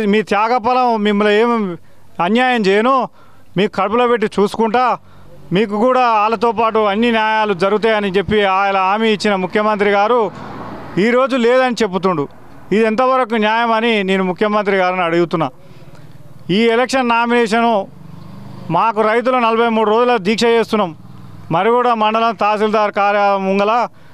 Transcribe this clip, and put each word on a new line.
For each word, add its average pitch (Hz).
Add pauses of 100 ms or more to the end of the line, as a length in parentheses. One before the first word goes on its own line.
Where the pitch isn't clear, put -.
మీ 214
త్యాగఫలం 233
మిమ్మల్ని 208
ఏం 220 (460)
అన్యాయం 240
చేయను, 220 (480)
మీ 196
కడుపులో 208
పెట్టి 226 (120)
చూసుకుంటా, 220 (540)
మీకు 202
కూడా 247
వాళ్ళతో 220
పాటు 220
అన్ని 214
న్యాయాలు 220
జరుగుతాయని 202
చెప్పి 202
ఆయన 196
హామీ 202
ఇచ్చిన 208
ముఖ్యమంత్రి 208
గారు 208 (680)
ఈరోజు 240
లేదని 254
చెప్తుండు. 180 (440)
ఇది 208
ఎంతవరకు 247
న్యాయమని 226
నేను 190
ముఖ్యమంత్రి 202
గారిని 185
అడుగుతున్నా. 170 (1000)
ఈ 190
ఎలక్షన్ 240
నామినేషను 233 (840)
మాకు 202
రైతులు 233
నలభై 226
మూడు 220
రోజుల 240
దీక్ష 208
చేస్తున్నాం. 220 (560)
మరిగూడ 226
మండలం 226
తహసీల్దార్ 214
కార్యాలయం 202
ముంగల 202 (260)